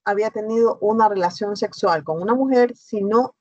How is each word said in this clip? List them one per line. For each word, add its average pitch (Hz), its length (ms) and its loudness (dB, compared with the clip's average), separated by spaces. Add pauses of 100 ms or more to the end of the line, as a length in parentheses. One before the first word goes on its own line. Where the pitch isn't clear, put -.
había 208 260 -2
tenido 226 500 0
una 220 280 2
relación 202 480 -2
sexual 190 460 -2
con 160 180 -6
una 214 140 0
mujer, 254 420 2
sino 214 640 -2